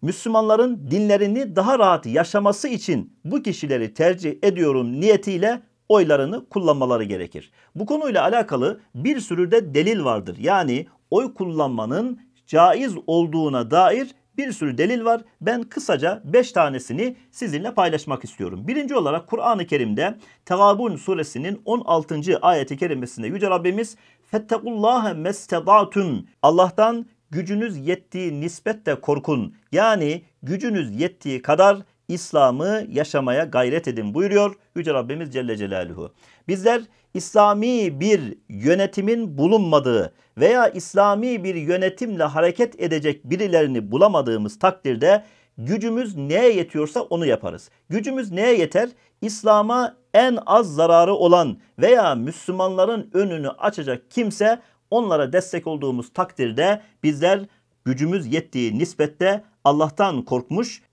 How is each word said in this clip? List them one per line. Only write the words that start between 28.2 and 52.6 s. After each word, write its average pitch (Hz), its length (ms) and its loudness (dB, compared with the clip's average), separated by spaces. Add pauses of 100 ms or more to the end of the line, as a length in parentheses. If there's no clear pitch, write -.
nispetle 170 600 -6
korkun." 143 540 -2 (180)
Yani 175 500 2 (200)
gücünüz 170 580 -4
yettiği 143 420 -6
kadar 190 360 4 (300)
İslam'ı 165 800 0
yaşamaya 139 560 -2
gayret 131 440 0
edin 110 260 -4
buyuruyor 202 400 2 (220)
Yüce 156 180 -2
Rabbimiz 139 380 -6
Celle 123 240 -4
Celaluhu. 90 560 -8 (360)
Bizler 208 340 0 (320)
İslami 208 840 2
bir 165 380 0 (100)
yönetimin 190 920 -2
bulunmadığı 147 760 2 (240)
veya 220 300 4
İslami 202 760 0
bir 190 100 -4
yönetimle 180 720 -2
hareket 170 560 0
edecek 151 440 -2
birilerini 147 680 0
bulamadığımız 123 680 2
takdirde 180 640 2 (340)
gücümüz 214 580 -4
neye 170 360 2
yetiyorsa 156 480 -2
onu 170 260 -4
yaparız. 98 440 -2 (180)
Gücümüz 220 440 -6
neye 220 260 2
yeter? 185 300 0 (320)
İslam'a 214 760 2 (180)
en 240 320 4
az 196 280 4
zararı 170 400 6
olan 170 440 4 (200)
veya 202 360 6
Müslümanların 185 1000 -4